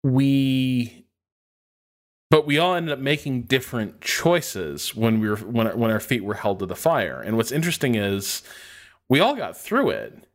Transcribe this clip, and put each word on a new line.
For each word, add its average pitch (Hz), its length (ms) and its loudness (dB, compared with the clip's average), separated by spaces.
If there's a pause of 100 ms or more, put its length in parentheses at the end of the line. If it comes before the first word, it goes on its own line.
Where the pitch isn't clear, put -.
we, 131 1000 0 (1200)
but 151 160 6
we 143 120 2
all 180 180 2
ended 165 180 -2
up 135 60 -6
making 135 440 -2
different 127 580 -2
choices 95 960 -2
when 113 240 2
we 107 100 0
were, 104 80 0
when, 113 300 0 (100)
when 113 140 2
our 107 80 0
feet 113 240 -2
were 104 120 -4
held 98 240 -2
to 95 60 -2
the - 100 -8
fire. 95 460 0
And 110 160 -2
what's - 140 0
interesting 151 440 0
is 101 480 -2 (680)
we 135 100 6
all 254 160 4
got 117 220 -8
through 220 340 0
it - 440 -10